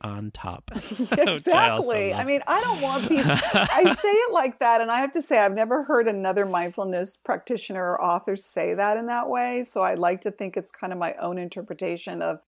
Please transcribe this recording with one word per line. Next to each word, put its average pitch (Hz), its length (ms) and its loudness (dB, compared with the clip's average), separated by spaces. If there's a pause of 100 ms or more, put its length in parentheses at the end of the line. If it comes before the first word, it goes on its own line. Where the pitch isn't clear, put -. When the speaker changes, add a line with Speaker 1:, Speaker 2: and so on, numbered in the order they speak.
Speaker 1:
on 104 300 -8
top." - 400 -12
<laughs> - 40 -8
Speaker 2:
Exactly. 254 580 0
Speaker 1:
Which 147 140 -4
I 359 220 6
also 226 180 0
love. 208 320 -2
Speaker 2:
I 247 60 -2
mean, 277 220 0
I 381 140 2
don't 453 200 -2
want 262 260 0
people, 269 240 4
Speaker 1:
<laughs> - 220 2
Speaker 2:
I 233 420 6
say 415 160 0
it 440 220 4
like 262 260 2
that, 233 220 4
and 226 100 0
I 240 80 2
have 277 140 -2
to 330 80 -2
say, 262 180 2
I've 202 140 4
never 226 300 0
heard 247 240 2
another 196 380 0
mindfulness 180 680 -4
practitioner 190 760 -4
or 180 120 -2
author 180 320 0
say 175 380 -2
that 208 240 2
in 233 80 -6
that 240 240 -2
way. 247 340 -2
So 208 180 -4
I 185 120 2
like 180 280 0
to 202 100 -4
think 190 260 -8
it's 180 140 -8
kind 185 200 -10
of 180 80 -8
my 170 160 -4
own 175 220 -6
interpretation 175 840 -8
of 165 180 -4 (120)